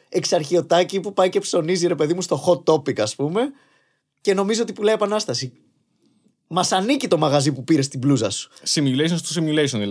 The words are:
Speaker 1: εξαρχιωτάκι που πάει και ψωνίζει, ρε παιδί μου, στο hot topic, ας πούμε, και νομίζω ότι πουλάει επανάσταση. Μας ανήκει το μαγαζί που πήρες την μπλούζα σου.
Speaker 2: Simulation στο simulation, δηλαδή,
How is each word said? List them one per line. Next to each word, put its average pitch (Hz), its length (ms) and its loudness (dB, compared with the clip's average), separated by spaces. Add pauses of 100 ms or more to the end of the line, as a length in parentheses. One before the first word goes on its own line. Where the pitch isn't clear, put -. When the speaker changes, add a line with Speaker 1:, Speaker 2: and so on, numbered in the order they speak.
Speaker 1:
εξαρχιωτάκι 175 920 0
που 196 140 -6
πάει 190 140 2
και 190 120 -2
ψωνίζει, 175 460 0
ρε 170 80 0
παιδί 151 200 0
μου, 185 80 -2
στο 139 240 -4
hot 175 280 4
topic, 139 260 -2
ας 110 140 -2
πούμε, 165 280 -2 (800)
και 196 140 0
νομίζω 202 280 0
ότι 214 100 -4
πουλάει 208 220 0
επανάσταση. 202 580 -2 (1000)
Μας 175 220 0
ανήκει 240 360 0
το 170 100 2
μαγαζί 143 340 2
που 123 120 -8
πήρες 139 240 2
την 139 100 -10
μπλούζα 123 320 2
σου. - 200 -10 (180)
Speaker 2:
Simulation 147 480 0
στο 151 260 -4
simulation, 151 260 2 (100)
δηλαδή, 101 120 -2